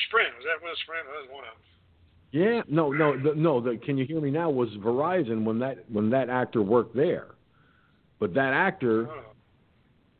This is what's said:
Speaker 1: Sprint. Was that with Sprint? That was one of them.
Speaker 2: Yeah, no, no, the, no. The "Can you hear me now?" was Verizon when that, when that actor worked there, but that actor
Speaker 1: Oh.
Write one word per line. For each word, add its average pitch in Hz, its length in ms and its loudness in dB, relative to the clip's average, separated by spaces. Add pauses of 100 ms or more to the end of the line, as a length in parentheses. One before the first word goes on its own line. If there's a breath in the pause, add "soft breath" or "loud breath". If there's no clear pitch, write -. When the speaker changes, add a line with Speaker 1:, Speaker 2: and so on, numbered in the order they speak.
Speaker 1:
Sprint. 208 300 2
Was 123 80 -14
that 156 180 -4
with 165 200 -10
Sprint? 160 240 -10
That 147 120 -12
was 131 100 -16
one 135 140 -18
of 113 140 -16
them. - 60 -20 (680)
Speaker 2:
Yeah, 214 300 2 (120)
no, 151 180 4
no, 147 300 4
the, 151 140 2
no. 156 240 4
The 120 240 -2
"Can 139 140 -2
you 131 80 0
hear 156 160 -4
me 143 100 0
now?" 165 180 0
was 123 200 2 (100)
Verizon 120 640 0
when 110 160 0
that, 131 320 -6
when 104 200 2
that 127 180 2
actor 123 320 0
worked 117 340 2
there, 139 320 0 (920 soft breath)
but 87 140 -2
that 135 200 2
actor 135 560 2
Speaker 1:
Oh. 123 240 -16 (880)